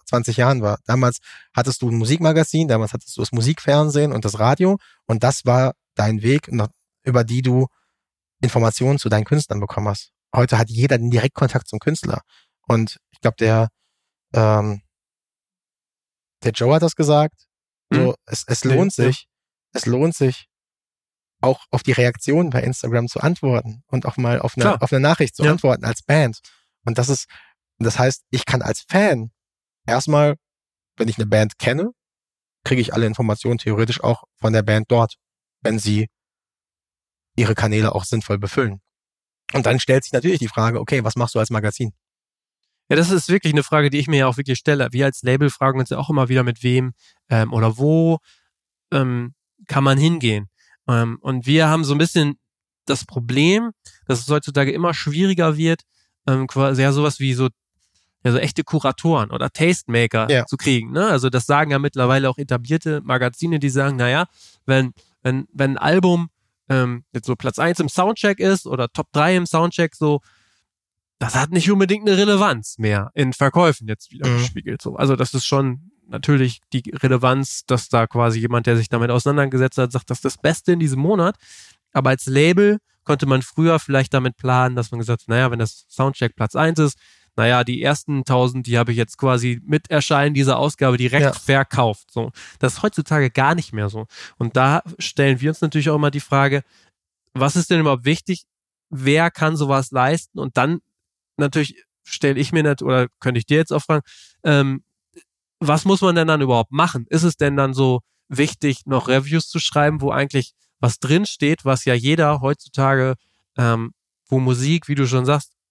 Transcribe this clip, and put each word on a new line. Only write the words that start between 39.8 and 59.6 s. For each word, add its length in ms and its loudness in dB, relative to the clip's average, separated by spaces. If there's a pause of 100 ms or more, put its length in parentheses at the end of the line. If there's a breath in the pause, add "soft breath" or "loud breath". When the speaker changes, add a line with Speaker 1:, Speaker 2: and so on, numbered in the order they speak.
Speaker 1:
sich 100 -12
natürlich 280 0
die 80 -4
Frage, 320 -2
okay, 240 -2
was 100 -4
machst 220 -4
du 20 -2
als 120 0
Magazin? 420 -4 (1000)
Speaker 2:
Ja, 60 2
das 140 2
ist 180 0
wirklich 240 0
eine 100 2
Frage, 280 2
die 80 -2
ich 100 -2
mir 100 2
ja 80 4
auch 120 0
wirklich 200 -4
stelle. 340 0
Wir 120 0
als 180 -2
Label 280 2
fragen 280 -2
uns 120 -2
ja 80 -6
auch 120 -6
immer 180 0
wieder, 140 2
mit 220 -4
wem, 300 0 (340 soft breath)
ähm, 240 2
oder 260 0
wo, 400 2 (720 soft breath)
ähm, 440 -2 (340)
kann 160 0
man 140 4
hingehen? 500 0 (400 soft breath)
Ähm, 320 0
und 260 -6
wir 220 4
haben 160 2
so 100 0
ein 40 0
bisschen 400 0 (480)
das 180 -2
Problem, 680 0 (340 loud breath)
dass 140 -2
es 80 -12
heutzutage 440 0
immer 220 -2
schwieriger 640 0
wird, 240 0 (440)
ähm, 200 0
quasi 360 0
ja 100 2
sowas 280 -2
wie 140 0
so, 140 0 (760)
ja, 80 2
so 60 2
echte 260 -4
Kuratoren 680 -2
oder 200 -4
Tastemaker 800 0